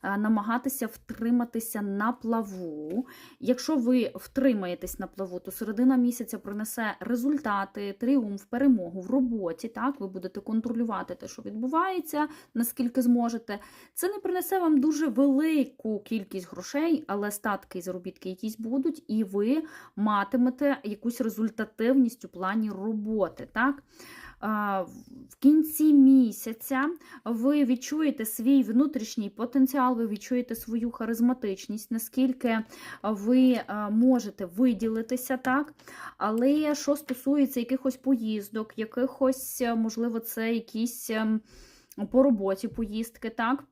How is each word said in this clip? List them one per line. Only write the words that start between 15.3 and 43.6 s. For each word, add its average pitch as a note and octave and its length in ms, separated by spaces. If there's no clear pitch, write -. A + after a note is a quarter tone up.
кількість F#3+ 500
грошей, D4 560
але G3+ 240
статки G3+ 480
і F3 40
заробітки F#3 460
якісь G#3+ 300
будуть, C4 500
і A3 160
ви G#3 380
матимете B3 880
якусь G#3+ 360
результативність A3+ 1040
у F3+ 40
плані G#3 420
роботи, G#3 840
так? C#4 300
А, G#3 420
в - 100
кінці D#4 560
місяця C4 960
ви C4 400
відчуєте B3+ 600
свій B3+ 380
внутрішній A3 680
потенціал, B3+ 680
ви A#3 100
відчуєте A#3+ 480
свою A#3 360
харизматичність, A3+ 1000
наскільки B3 680
ви, A3+ 640
а, G#3 240
можете A3 540
виділитися, A3+ 920
так? C4 380
Але C#4 560
що C#4+ 220
стосується C4+ 640
якихось C4 360
поїздок, A3 800
якихось, C4 840
можливо, A3+ 440
це A3+ 340
якісь, A3+ 560
ем, A3 300
по B3+ 120
роботі G3 460
поїздки, A3 600
так? A#3 420